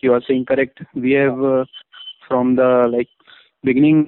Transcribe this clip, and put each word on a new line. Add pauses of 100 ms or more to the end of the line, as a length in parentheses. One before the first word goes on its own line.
you
are
saying
correct, (120)
we
have,
uh, (640)
from
the,
like, (580)
beginning,